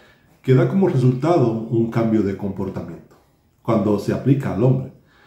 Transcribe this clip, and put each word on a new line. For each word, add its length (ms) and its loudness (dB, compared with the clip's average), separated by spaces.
que 120 2
da 140 4
como 180 2
resultado 640 2
un 400 -2
cambio 320 0
de 140 -2
comportamiento. 800 -10
Cuando 360 0
se 140 -4
aplica 420 0
al 80 -2
hombre, 300 0